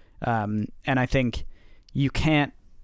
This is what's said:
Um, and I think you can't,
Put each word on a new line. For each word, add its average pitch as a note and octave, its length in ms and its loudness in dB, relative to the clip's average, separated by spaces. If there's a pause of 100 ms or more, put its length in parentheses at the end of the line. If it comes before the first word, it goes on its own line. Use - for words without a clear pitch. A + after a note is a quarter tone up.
(220)
Um, G#2+ 440 0 (200)
and C3 140 2
I B2 60 0
think B2 380 0 (480)
you C3+ 180 2
can't, D3+ 420 2 (320)